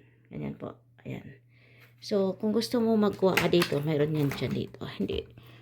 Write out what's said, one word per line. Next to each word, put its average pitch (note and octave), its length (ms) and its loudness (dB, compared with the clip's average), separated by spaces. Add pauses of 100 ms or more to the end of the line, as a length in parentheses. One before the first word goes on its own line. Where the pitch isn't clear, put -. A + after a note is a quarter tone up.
(260)
Ganyan D3 320 -10
po. - 160 -10 (320)
Ayan. - 320 -12 (640)
So, F#3+ 400 0
kung G#3+ 80 0
gusto A#3 320 0
mo A3+ 160 4
magkuha G3 400 4
ka E3+ 80 2
dito, E3+ 320 2
mayroon D3 320 0
yan D3 240 0
siya C3+ 160 -4
dito. - 320 -6
Ah, - 160 -8
hindi. - 240 -4 (400)